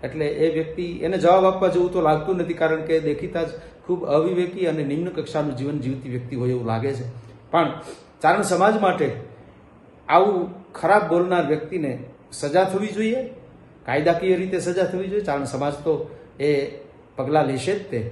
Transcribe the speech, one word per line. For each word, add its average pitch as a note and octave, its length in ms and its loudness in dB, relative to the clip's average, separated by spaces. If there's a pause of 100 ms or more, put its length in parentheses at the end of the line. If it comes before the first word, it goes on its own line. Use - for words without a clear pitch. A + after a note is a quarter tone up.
એટલે D3 220 -4
એ D#3 280 2
વ્યક્તિ, D#3+ 300 -4
એને F3 340 -4
જવાબ F3 280 6
આપવા F#3+ 220 4
જેવું F3+ 260 2
તો F3+ 80 2
લાગતું D#3 360 2
નથી, E3+ 160 -2
કારણ D#3+ 280 0
કે D#3+ 180 2
દેખીતા D3+ 440 -2
જ D#3+ 40 -4 (380)
ખૂબ F3+ 200 -2
અવિવેકી F3+ 640 0
અને D#3 160 -2
નિમ્ન D#3 260 -2
કક્ષાનું D3+ 460 -4
જીવન C#3 240 -4
જીવતી B2+ 300 -6
વ્યક્તિ B2 260 -8
હોય B2 140 0
એવું B2 160 -2
લાગે A#2 280 -2
છે. A#2+ 180 -6 (400)
પણ D#3+ 200 4 (500)
ચારણ F3 200 4
સમાજ F#3+ 400 4
માટે D#3+ 340 2 (920)
આવું F3+ 400 4 (240)
ખરાબ F3+ 360 4
બોલનાર F3 360 2
વ્યક્તિને D3+ 580 -4 (280)
સજા D3+ 320 2
થવી F#3+ 240 -2
જોઈએ, A3 460 -2 (520)
કાયદાકીય E3+ 500 2
રીતે F#3 240 -2
સજા F3 240 0
થવી F#3 240 -2
જોઈએ. G3+ 140 -2
ચારણ C#3+ 220 -2
સમાજ C3+ 300 -4
તો D#3 360 -2 (300)
એ C#3+ 260 0 (500)
પગલાં D3+ 300 2
લેશે C3+ 340 -2
જ - 100 -14
તે. A#2+ 100 -4 (120)